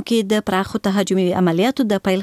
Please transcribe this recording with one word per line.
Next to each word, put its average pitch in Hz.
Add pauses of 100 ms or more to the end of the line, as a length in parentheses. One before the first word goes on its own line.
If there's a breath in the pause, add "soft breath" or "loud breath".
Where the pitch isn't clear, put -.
کې 226
د 214
پراخو 185
تهاجمي 190 (160)
عملیاتو 185
د 196
پیل 190